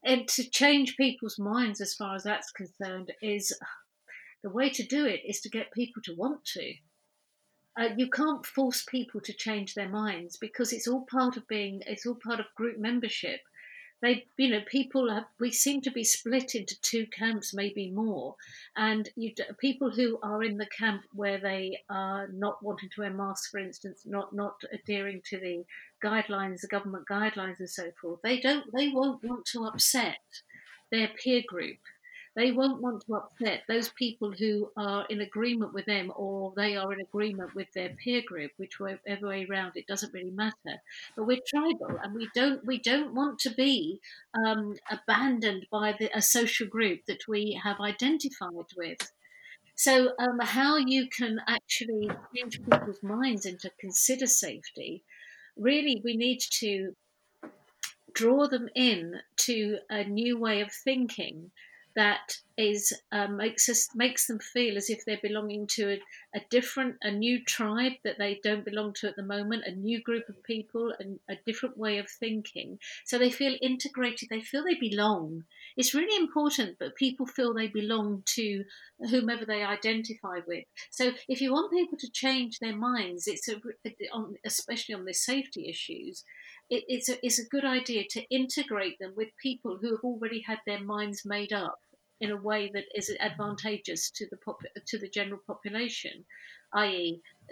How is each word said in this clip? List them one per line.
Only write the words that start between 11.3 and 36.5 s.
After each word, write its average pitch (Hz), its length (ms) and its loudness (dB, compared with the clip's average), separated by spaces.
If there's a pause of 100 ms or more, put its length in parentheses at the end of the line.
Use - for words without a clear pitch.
of 214 120 -12
being, 202 380 -4
it's 208 200 -6
all 240 180 -4
part 226 160 -2
of 214 60 -4 (100)
group 226 220 -2
membership. 220 640 -2 (600)
They, 240 240 4 (100)
you 262 140 6
know, 208 160 4
people 262 440 2
have, 220 140 0 (160)
we 240 100 2
seem 285 320 2
to 262 80 0
be 240 140 -2
split 254 500 2
into 208 280 -4
two 226 240 0
camps, 220 480 -2
maybe 196 360 -4
more. 190 440 -2 (420)
And 214 400 2
you 226 180 -4
d-, - 100 -4 (140)
people 262 320 2
who 226 320 2
are 214 220 0
in 208 140 -2
the 208 80 -4
camp 208 380 0 (100)
where 196 260 0
they 190 380 -2 (100)
are 196 400 -2
not 196 340 -4
wanting 196 280 -6
to - 100 -10
wear 202 100 -4
masks, 196 380 -4
for 202 100 -6
instance, 190 460 -10
not, 202 300 -6
not 202 220 -4 (140)
adhering 202 600 -4
to 190 80 -6
the 175 260 -4 (400)
guidelines, 202 560 0
the - 80 -10
government 202 420 -4
guidelines 202 500 0
and 180 100 -8
so 175 200 -8 (100)
forth, 170 220 -8
they 247 180 2
don't, 277 260 2 (100)
they 285 120 4
won't 262 360 2
want 240 220 -4
to 233 180 -4
upset 220 540 2 (720)
their 220 160 4
peer 247 400 2
group. 165 300 -6 (580)
They 240 140 6
won't 262 320 2
want 233 240 -4
to 220 80 -2
upset 202 540 -2
those 226 220 2
people 226 420 -2
who 208 440 2
are 202 320 -2
in 208 120 -2
agreement 214 520 0
with 190 140 -6
them, 190 300 0
or 196 400 -4